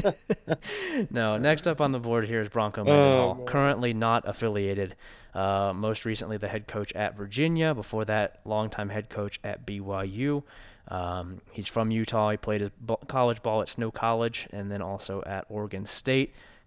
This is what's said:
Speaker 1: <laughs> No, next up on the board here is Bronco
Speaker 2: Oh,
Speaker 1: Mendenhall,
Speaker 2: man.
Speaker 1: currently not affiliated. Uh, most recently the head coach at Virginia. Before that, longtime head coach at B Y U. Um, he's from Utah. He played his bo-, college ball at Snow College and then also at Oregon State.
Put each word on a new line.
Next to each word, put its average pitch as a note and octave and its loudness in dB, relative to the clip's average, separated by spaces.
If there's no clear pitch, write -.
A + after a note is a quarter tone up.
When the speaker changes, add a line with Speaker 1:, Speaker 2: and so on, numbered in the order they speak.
Speaker 1:
<laughs> C4+ -2
No, A2 2
next D3 2
up D3+ 2
on C#3 4
the B2+ 0
board A#2 2
here A2+ 0
is G#2 -2
Bronco G#2+ 0
Speaker 2:
Oh, - 0
Speaker 1:
Mendenhall, C#3 6
Speaker 2:
man. B2+ -8
Speaker 1:
currently B2+ 2
not A2+ 2
affiliated. G2 -2
Uh, G2 2
most G#2+ -2
recently G#2+ -4
the G2+ -4
head G#2+ -6
coach - -6
at G#2 -2
Virginia. D3+ 2
Before A2 -4
that, G#2+ 0
longtime G#2+ -2
head G#2+ -6
coach G#2 -6
at G2+ -8
B G2+ -6
Y G2 -4
U. C#3 -2
Um, F2+ -6
he's G2+ -8
from A2+ 0
Utah. A2 2
He G#2 0
played G#2+ -2
his G2+ -4
bo-, A2+ -2
college A#2+ 2
ball A2 2
at - -4
Snow A2+ -2
College A#2 -2
and G2+ -6
then G2+ -4
also G2 -6
at F#2+ -6
Oregon G#2 -6
State. - 0